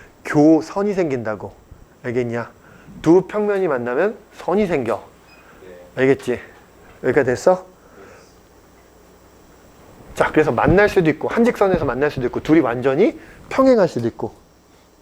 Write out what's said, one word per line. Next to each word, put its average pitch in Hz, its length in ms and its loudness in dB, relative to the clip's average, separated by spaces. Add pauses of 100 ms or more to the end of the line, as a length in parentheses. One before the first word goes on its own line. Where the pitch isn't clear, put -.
(260)
교선이 160 680 2
생긴다고. 113 600 -4 (500)
알겠냐? 120 480 -4 (500)
두 180 260 4
평면이 202 400 -2
만나면 135 480 -2 (180)
선이 196 340 -2
생겨. 113 360 -4 (920)
알겠지? 127 440 0 (640)
여기까지 131 220 2
됐어? 180 400 0 (2500)
자, - 160 -2
그래서 151 200 2
만날 160 380 2
수도 185 220 2
있고 - 160 -8
한 233 160 0
직선에서 190 420 0
만날 135 260 -2
수도 123 160 -6
있고 135 140 -6
둘이 156 180 2
완전히 135 600 0 (300)
평행할 247 380 2
수도 117 200 -4
있고. - 260 -8 (680)